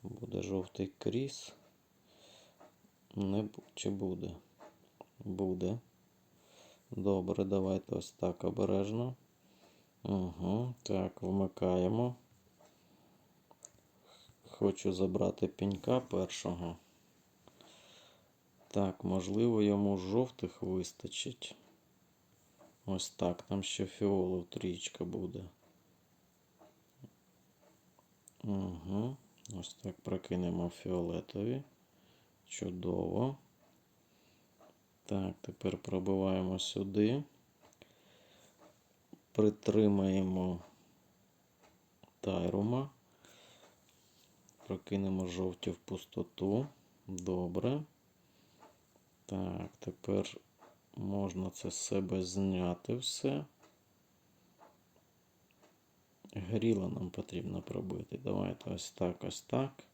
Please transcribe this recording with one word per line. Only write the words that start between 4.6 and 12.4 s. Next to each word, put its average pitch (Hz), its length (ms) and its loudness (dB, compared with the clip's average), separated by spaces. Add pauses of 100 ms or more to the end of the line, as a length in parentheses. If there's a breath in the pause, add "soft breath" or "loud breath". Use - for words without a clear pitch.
Буде. 92 540 0 (1120 loud breath)
Добре, 95 540 2
давайте 95 520 2
ось - 160 -6
так - 320 -2
обережно. 98 720 2 (880 soft breath)
Угу, 95 800 0
так, 95 400 -2
вмикаємо. 95 920 2 (2250 loud breath)